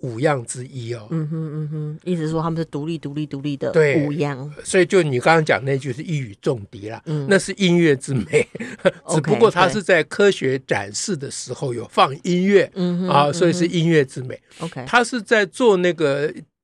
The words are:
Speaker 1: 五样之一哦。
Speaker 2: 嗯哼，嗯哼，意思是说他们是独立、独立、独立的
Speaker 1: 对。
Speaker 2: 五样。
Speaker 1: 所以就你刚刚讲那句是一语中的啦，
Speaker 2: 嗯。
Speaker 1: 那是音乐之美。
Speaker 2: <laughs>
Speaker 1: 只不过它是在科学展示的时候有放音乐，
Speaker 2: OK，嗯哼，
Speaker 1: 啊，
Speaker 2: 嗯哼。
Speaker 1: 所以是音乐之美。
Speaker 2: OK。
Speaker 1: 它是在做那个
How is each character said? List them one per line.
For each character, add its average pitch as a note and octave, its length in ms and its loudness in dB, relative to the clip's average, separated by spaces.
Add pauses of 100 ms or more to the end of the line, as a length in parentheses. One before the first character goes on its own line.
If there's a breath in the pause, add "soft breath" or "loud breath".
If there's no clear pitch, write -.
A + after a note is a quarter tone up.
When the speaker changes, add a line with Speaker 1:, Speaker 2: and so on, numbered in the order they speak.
Speaker 1:
五 A#2 180 -8
样 C#3 260 0
之 B2+ 220 -12
一 B2 280 -10
哦。 G#2+ 160 -12
Speaker 2:
嗯 D#3 180 -4
哼， D#3 340 -8
嗯 D3+ 60 -8
哼， D3+ 340 -8
意 F3+ 140 -2
思 E3 60 -4
是 D#3 80 -4
说 D#3+ 120 -2
他 E3 80 -2
们 D#3+ 80 -4
是 E3 60 -4
独 D3+ 220 -8
立、 E3 120 -6
独 C#3+ 160 -10
立、 D3+ 100 -4
独 C#3+ 160 -8
立 C#3+ 160 -4
的 C3+ 140 -4
Speaker 1:
对。 C#3+ 340 4
Speaker 2:
五 D3 60 -2
样。 D3 420 -4 (120)
Speaker 1:
所 F#3+ 160 2
以 F3+ 40 6
就 F#3 160 4
你 C#3 200 0
刚 E3 120 4
刚 E3 120 4
讲 B2+ 200 0
那 C#3 140 -2
句 C3 140 -6
是 C#3 100 -10
一 D#3+ 160 -4
语 A2 240 -8
中 C3 180 -2 (120)
的 G#2 160 -14
啦， A2 160 -12
Speaker 2:
嗯。 D3+ 260 -4
Speaker 1:
那 F#3+ 80 6
是 F#3+ 140 -2
音 F3 260 4
乐 D#3+ 160 6
之 C3 200 -4
美。 C3 340 0 (260)
Speaker 2:
<laughs> - 340 -2
Speaker 1:
只 D#3+ 120 2
不 D#3 160 2
过 A3+ 120 6
它 F3+ 200 2
是 G#3 120 -2
在 F3 220 2
科 G3+ 260 2
学 C3+ 380 0
展 G2+ 260 -4
示 - 240 -6
的 C3+ 140 -12
时 - 220 -12
候 C3 200 -6
有 A2 140 -8
放 E3+ 260 0 (120)
音 F3+ 200 0
乐， F#3+ 200 6
Speaker 2:
OK， - 100 -6
嗯 F3+ 260 -2
哼， F#3 80 -4
Speaker 1:
啊， C#3+ 180 4
Speaker 2:
嗯 - 0 -
哼。 D3 80 0
Speaker 1:
所 E3+ 140 2
以 E3 40 4
是 F3 140 0
音 E3 200 0
乐 D#3 180 4
之 C3+ 200 -8
美。 B2 160 -14 (180 soft breath)
Speaker 2:
OK。 D#3 260 -12
Speaker 1:
它 A#3 200 2
是 A#3+ 180 -4
在 G#3+ 240 2
做 A3+ 300 4
那 F3+ 160 2
个 D3 420 0 (280)